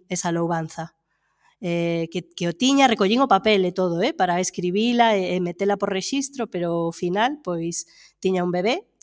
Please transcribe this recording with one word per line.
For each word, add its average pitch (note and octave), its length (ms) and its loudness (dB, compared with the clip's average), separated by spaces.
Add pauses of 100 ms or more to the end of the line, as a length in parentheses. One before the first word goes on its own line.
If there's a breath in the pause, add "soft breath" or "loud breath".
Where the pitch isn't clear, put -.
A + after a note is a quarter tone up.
esa F3+ 240 -4
loubanza. E3 640 -4 (680)
Eh, E3+ 480 -2
que, E3+ 160 -6
que E3+ 240 -4
o - 20 -16
tiña, C4+ 380 4
recollín G#3+ 320 2
o - 80 0
papel G3 340 4
e F3+ 60 0
todo, F3+ 320 0
eh, C4 80 0
para F3+ 320 0
escribila A3 720 2
e, F3+ 180 -2
e F3+ 60 0
metela G3 400 -2
por G3 160 -2
rexistro, B3+ 560 -4
pero E3+ 400 -2
ao - 20 -16
final, G#3+ 460 -2
pois, E3+ 480 -6 (320 soft breath)
tiña F#3 240 0
un F3+ 80 0
bebé, G#3 340 -2 (180)